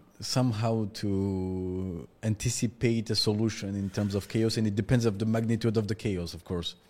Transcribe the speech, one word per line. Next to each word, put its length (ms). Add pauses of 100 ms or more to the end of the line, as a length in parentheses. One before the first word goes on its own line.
(200)
somehow 680 (140)
to 1040 (160)
anticipate 880
a 60
solution 580
in 160
terms 240
of 140
chaos, 300
and 80
it 100
depends 300
of 120
the 80
magnitude 500
of 120
the 80
chaos, 360
of 120
course. 320 (140)